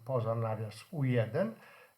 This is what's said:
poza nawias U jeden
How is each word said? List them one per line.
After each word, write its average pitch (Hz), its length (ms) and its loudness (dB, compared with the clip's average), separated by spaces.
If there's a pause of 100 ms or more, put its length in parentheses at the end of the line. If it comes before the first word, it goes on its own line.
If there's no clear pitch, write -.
poza 117 300 0
nawias 110 560 -4
U 147 120 -2
jeden 127 520 2 (420)